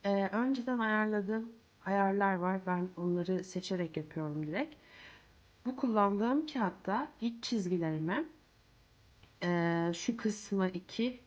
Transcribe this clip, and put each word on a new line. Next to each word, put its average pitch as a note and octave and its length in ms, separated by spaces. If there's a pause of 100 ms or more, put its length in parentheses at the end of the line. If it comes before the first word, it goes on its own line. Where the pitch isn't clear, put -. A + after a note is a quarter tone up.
E, G3 240
önceden B3 520
ayarladığım G#3+ 720 (340)
ayarlar G3 500
var. F#3 320
Ben F3+ 300
onları F3 460
seçerek F3+ 540
yapıyorum D3+ 500
direkt. G#3 280 (920)
Bu C4 100
kullandığım A3+ 720
kağıtta A3+ 600 (140)
iç A#3 220
çizgilerimi, F3+ 800 (1160)
e, E3+ 520
şu A#3 220
kısmı G3+ 500
iki A3+ 600